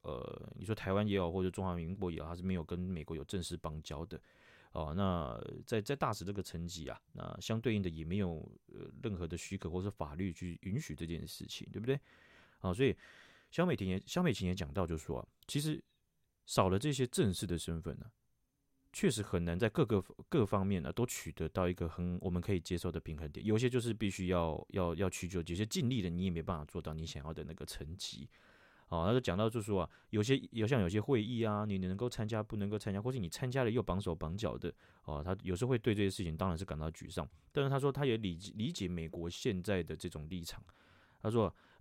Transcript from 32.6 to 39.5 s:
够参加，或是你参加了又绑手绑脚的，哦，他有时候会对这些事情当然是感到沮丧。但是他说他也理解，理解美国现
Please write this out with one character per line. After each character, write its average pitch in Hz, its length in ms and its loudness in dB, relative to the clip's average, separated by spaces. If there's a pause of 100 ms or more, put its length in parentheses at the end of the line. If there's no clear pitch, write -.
够 107 80 0
参 101 160 -2
加， 101 80 0
或 127 100 0
是 135 60 -4
你 90 100 -2
参 127 220 -4
加 131 120 2
了 117 80 4
又 117 120 4
绑 92 180 0
手 90 140 0
绑 80 200 -2
脚 95 220 -2
的， - 180 -4 (300)
哦， 73 180 -4
他 92 200 0
有 90 120 0
时 104 120 2
候 - 20 4
会 131 80 4
对 113 180 4
这 104 80 4
些 98 60 6
事 95 160 -2
情 80 100 -2
当 95 140 2
然 85 80 2
是 90 80 -4
感 76 140 -4
到 78 120 -2
沮 87 220 -10
丧。 80 160 -4 (240)
但 147 100 2
是 139 60 4
他 135 100 4
说 139 140 4
他 139 140 0
也 117 100 6
理 101 180 0
解， 90 220 -10
理 120 160 0
解 101 160 0
美 85 180 -2
国 82 220 -4
现 92 340 0